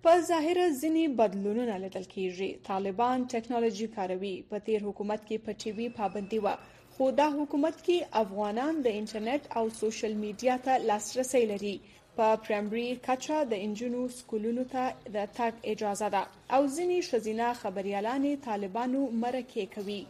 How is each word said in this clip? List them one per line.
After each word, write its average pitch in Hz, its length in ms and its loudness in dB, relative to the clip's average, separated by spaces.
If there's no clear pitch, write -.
په 339 240 10
ظاهره 349 380 4
ځینې 320 360 2
بدلونونه 208 640 2
لیدل 190 300 -8
کېږي. 185 380 -4
طالبان 208 640 0
ټیکنالوژي 226 640 0
کاروي. 185 400 -2
په 208 160 -4
تیر 220 180 2
حکومت 208 400 -4
کې 214 180 -4
په 220 160 -6
ټي 220 160 -6
وي 226 120 -4
پابندي 202 460 -2
وه، 196 100 2
خو 262 120 2
دا 285 160 6
حکومت 294 500 0
کې 349 120 4
افغانان 214 640 0
د 208 140 2
انټرنیټ 220 420 -2
او 226 60 2
سوشل 220 460 -2
میډیا 214 420 0
ته 262 80 2
لاسرسی 240 640 2
لري. 202 240 -4
په 226 100 4
پرایمري 214 400 0
کچه 262 320 0
د 196 140 -2
انجونو 240 360 -2
سکولونو 233 580 -2
ته 262 80 0
د 208 240 -2
تګ 233 140 0
اجازه 208 420 -2
ده 185 60 2
او 269 80 6
ځینې 359 220 0
ښځینه 220 360 0
خبریالانې 202 680 -2
طالبانو 226 520 -2
مرکې 247 420 -2
کوي. 202 320 -6